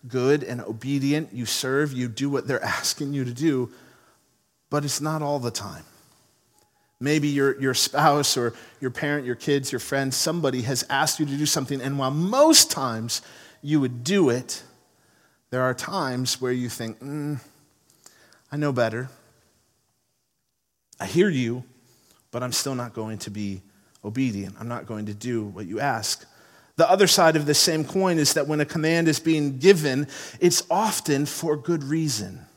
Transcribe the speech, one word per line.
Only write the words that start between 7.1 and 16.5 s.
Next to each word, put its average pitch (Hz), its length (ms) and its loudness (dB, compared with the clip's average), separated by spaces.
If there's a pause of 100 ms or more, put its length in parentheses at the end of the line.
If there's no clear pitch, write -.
your, 139 320 2
your 131 140 0
spouse 147 640 4
or 120 160 0 (280)
your 131 100 -2
parent, 135 360 -4
your 123 100 -2
kids, 139 340 0
your 123 80 -4
friends, 135 380 -2
somebody 151 460 0
has 127 280 -2
asked 147 300 0
you 151 60 2
to 139 100 -4
do 147 100 0
something, 139 340 -2
and 139 200 -4
while 131 100 0
most 233 600 6
times 117 520 -4 (400)
you 147 180 2
would 123 220 -2
do 170 260 4
it, 123 340 -2 (880)
there 127 120 0
are 127 100 2
times 127 680 -4
where 123 120 0